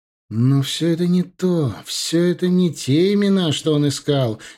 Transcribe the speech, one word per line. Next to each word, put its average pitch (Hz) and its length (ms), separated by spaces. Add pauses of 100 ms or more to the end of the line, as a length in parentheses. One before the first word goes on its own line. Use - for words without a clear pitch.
(300)
"Но 127 300
всё 151 280
это 170 180
не 180 160
то, 175 520 (120)
всё - 360
это 175 260
не 180 220
те 170 440
имена, 196 360
что 156 220
он 147 160
искал". 135 500 (200)